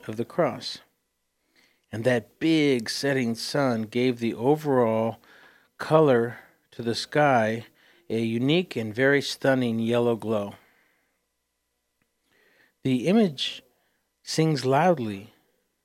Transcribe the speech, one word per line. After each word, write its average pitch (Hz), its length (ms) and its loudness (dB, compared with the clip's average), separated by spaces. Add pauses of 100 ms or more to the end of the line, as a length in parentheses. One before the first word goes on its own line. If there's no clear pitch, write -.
of 110 80 -10
the 117 80 -6
cross. - 540 -4 (1120)
And 110 140 -8
that 123 340 -2
big 147 500 2
setting 131 460 -2
sun 127 460 -2
gave 120 380 -2
the 113 140 -2
overall 120 880 0 (580)
color 127 600 4 (340)
to - 100 -12
the 117 140 -2
sky 113 720 0 (440)
a 113 120 -2
unique 127 560 -2
and 110 180 -6
very 135 260 2
stunning 127 560 -2
yellow 117 380 0
glow. 104 400 -6 (2250)
The 127 220 0
image 185 540 0 (640)
sings 156 400 0
loudly 127 720 0 (520)